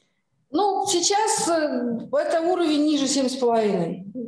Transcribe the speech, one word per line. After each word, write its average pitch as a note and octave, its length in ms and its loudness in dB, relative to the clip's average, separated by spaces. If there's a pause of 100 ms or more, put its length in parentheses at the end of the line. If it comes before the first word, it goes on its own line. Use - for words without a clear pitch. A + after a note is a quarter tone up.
(520)
Ну, G4 360 0
сейчас, G#4 600 0
э, B3+ 640 -2
это D4+ 300 0
уровень E4 440 2
ниже C#4 220 2
семь C4 220 0
с B3+ 60 -4
половиной. G#3 720 0 (220)